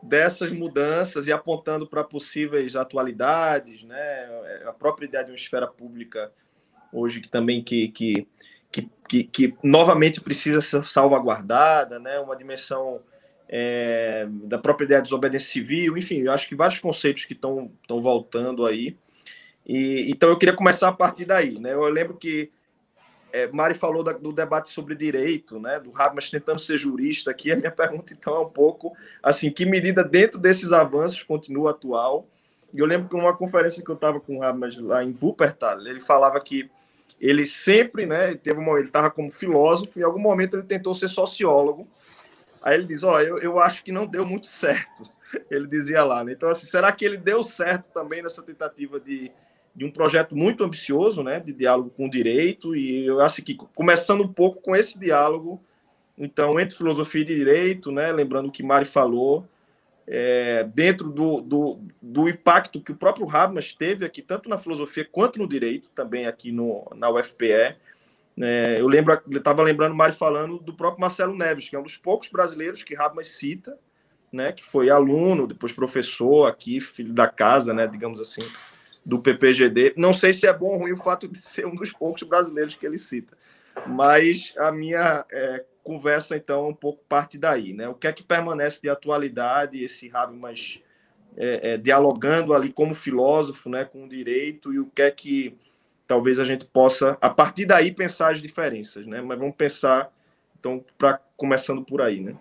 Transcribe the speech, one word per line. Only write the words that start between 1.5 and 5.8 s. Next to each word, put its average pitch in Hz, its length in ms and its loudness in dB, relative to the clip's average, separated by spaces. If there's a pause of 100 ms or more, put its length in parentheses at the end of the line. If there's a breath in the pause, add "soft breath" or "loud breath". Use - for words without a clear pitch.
pra 147 180 -6
possíveis 147 720 -6
atualidades, 131 1080 -2
né? 131 440 -12 (380)
A 113 60 -12
própria 143 340 -4
ideia 131 180 -6
de 123 60 -16
uma 127 60 -18
esfera 123 300 -6
pública 117 640 -14 (640)